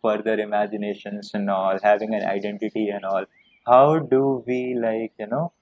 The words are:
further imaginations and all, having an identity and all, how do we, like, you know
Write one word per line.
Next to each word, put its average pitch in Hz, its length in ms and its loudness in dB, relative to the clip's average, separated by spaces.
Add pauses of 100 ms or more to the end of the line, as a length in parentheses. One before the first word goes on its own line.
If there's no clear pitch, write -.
further 107 380 0
imaginations 104 920 -4
and 101 160 -2
all, 95 320 0
having 107 320 2
an 101 100 -2
identity 104 640 -4
and 101 160 -6
all, 95 200 -2 (420)
how 135 320 8
do 135 480 0
we, 127 280 -4
like, 113 440 -2
you 107 80 -8
know 143 360 -4